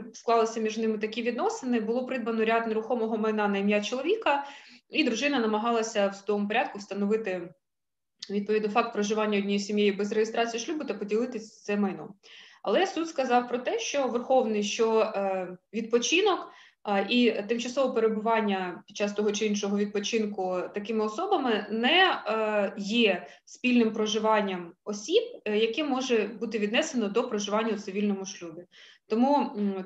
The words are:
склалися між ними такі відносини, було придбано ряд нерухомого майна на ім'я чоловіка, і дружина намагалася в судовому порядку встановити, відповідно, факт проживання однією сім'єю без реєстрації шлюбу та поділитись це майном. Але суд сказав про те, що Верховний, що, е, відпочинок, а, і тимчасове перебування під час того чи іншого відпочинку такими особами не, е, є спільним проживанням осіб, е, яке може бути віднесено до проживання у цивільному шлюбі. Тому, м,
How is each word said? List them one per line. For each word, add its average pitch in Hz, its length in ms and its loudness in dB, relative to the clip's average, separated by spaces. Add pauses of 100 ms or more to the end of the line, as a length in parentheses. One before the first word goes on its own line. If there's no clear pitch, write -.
(120)
склалися 226 480 2
між 220 180 -2
ними 220 200 0
такі 220 240 -4
відносини, 247 580 0
було 233 260 -2
придбано 226 380 -2
ряд 226 220 2
нерухомого 220 520 -2
майна 214 300 2
на 202 100 0
ім'я 208 220 4
чоловіка, 285 680 0 (440)
і 285 140 -6
дружина 254 340 0
намагалася 220 680 0
в 196 60 -8
судовому 208 340 -2
порядку 233 300 -2
встановити, 202 760 -2 (760)
відповідно, 208 380 0
факт 226 240 2
проживання 208 460 0
однією 202 220 0
сім'єю 208 360 2
без 208 160 -2
реєстрації 226 480 0
шлюбу 302 240 -6
та 202 100 -4
поділитись 214 680 -4
це 208 140 -2
майном. 190 380 -2 (480)
Але 285 240 2
суд 330 220 -4
сказав 247 400 2
про 240 100 -2
те, 427 200 -2
що 285 280 -2
Верховний, 226 560 2
що, 220 380 2
е, 190 560 -2 (160)
відпочинок, 247 800 0 (300)
а, 202 180 0
і 233 480 4
тимчасове 247 460 0
перебування 208 920 0
під - 100 -18
час 202 160 0
того 214 200 0
чи 214 140 0
іншого 202 320 0
відпочинку 202 840 -2 (140)
такими 214 300 -2
особами 254 640 0
не, 294 560 4
е, 214 500 0
є 202 500 2 (180)
спільним 240 480 2
проживанням 208 800 0 (120)
осіб, 311 380 0 (220)
е, 214 140 0
яке 226 260 2
може 247 460 0 (100)
бути 226 180 -4
віднесено 220 500 0
до 233 200 0
проживання 214 460 -2
у - 40 -4
цивільному 196 460 -2
шлюбі. 170 380 -12 (440)
Тому, 262 300 2
м, 202 500 -2